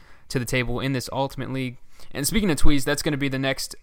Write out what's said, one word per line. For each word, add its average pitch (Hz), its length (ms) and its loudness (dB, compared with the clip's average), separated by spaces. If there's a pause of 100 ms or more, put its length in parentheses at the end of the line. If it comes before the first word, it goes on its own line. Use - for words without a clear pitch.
(300)
to - 80 -4
the 123 80 -4
table 123 340 -2
in 135 140 -2
this 123 180 -6
Ultimate 135 400 -6
League. 127 260 -8 (340)
And 139 140 -6
speaking 196 260 0
of 143 60 0
Tweez, 143 280 10
that's 143 160 -2
gonna 151 160 -2
be 139 100 -2
the 131 120 -4
next, 135 440 -4